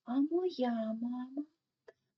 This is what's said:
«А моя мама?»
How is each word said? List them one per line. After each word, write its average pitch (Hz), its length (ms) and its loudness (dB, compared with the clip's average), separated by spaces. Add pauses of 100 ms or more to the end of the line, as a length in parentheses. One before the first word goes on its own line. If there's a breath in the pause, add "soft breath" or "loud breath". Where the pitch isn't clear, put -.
«А 233 80 -4 (180)
моя 240 720 0
мама?» 254 420 -4 (760)